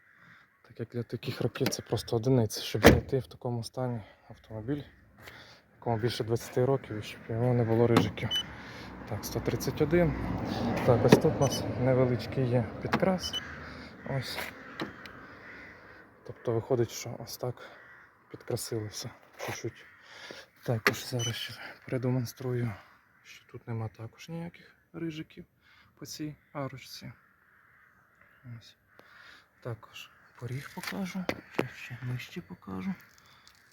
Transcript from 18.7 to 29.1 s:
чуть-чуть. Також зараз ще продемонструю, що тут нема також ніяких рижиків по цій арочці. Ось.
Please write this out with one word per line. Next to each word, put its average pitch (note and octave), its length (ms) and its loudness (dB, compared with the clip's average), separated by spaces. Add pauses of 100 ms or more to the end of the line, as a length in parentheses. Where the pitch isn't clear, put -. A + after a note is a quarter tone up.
чуть-чуть. - 480 -8 (800)
Також - 420 0
зараз A#2 300 -2
ще - 180 -8 (320)
продемонструю, B2 880 0 (500)
що - 220 -20
тут - 220 -16
нема A2+ 200 -4
також - 420 -14
ніяких E3 460 -12 (180)
рижиків E3 520 -10 (500)
по D3 100 -14
цій D3+ 300 -10 (180)
арочці. C3 600 -10 (1400)
Ось. - 200 -20 (880)